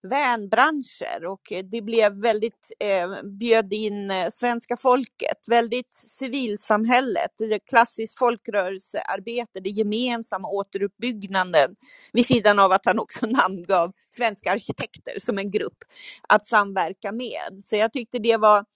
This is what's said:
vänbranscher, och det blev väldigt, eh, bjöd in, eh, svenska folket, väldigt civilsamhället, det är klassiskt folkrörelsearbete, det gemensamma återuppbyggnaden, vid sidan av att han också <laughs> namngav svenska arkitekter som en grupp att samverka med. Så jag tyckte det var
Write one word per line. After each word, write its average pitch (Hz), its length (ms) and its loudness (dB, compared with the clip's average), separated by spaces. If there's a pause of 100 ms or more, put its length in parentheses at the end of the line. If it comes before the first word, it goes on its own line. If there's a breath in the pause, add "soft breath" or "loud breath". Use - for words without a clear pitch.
vänbranscher, 247 1160 0
och - 280 -8 (180)
det 226 100 -6
blev 214 400 2
väldigt, 214 580 -2
eh, 190 300 0 (300)
bjöd 226 340 2
in, 208 380 -4
eh, 185 200 -2
svenska 240 460 -4
folket, - 600 0 (100)
väldigt 233 480 0
civilsamhället, 233 1400 -2
det 220 80 -4
är 214 140 -2 (100)
klassiskt 226 480 0
folkrörelsearbete, 202 1400 -4
det 190 100 -6
gemensamma 214 800 -4
återuppbyggnaden, 196 1300 -2 (380 loud breath)
vid 233 120 4
sidan 208 340 4
av 190 120 6
att 190 140 2
han 190 140 2
också - 260 -6
<laughs> - 20 -6
namngav 185 640 0 (220)
svenska 214 360 -4
arkitekter - 680 -8
som 208 180 -4
en 196 140 -6
grupp - 260 -4 (520 loud breath)
att 208 180 6
samverka 196 640 -2
med. 196 540 -10
Så 220 100 -4
jag 220 180 0
tyckte 247 260 -8
det 226 180 2
var 208 280 6 (100)